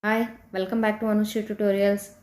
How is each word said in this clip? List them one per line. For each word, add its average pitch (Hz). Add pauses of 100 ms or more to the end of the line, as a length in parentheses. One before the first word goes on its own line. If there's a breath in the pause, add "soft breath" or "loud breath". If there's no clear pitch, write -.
హాయ్, 226 (280)
welcome 190
back 214
to 226
అనుశ్రీ 214
ట్యుటోరియల్స్. 202 (120)